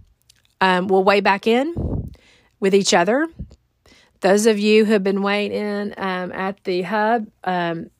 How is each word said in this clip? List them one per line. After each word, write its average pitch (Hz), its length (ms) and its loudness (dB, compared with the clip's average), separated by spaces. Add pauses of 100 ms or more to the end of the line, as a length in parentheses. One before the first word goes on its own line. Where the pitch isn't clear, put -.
(600)
um, 185 260 2
we'll 196 160 2
weigh 208 160 4
back 202 280 0
in 277 640 -2 (480)
with 196 140 0
each 196 200 2
other. 220 340 2 (920)
Those 208 240 2
of 220 120 4
you 214 280 4
who 220 80 2
have 196 100 2
been 196 180 -2
weighing 202 300 -2
in, 208 460 -6
um, 185 340 -6
at 190 320 -8
the 180 200 -4
hub, 214 440 0 (160)
um, 175 460 -4 (100)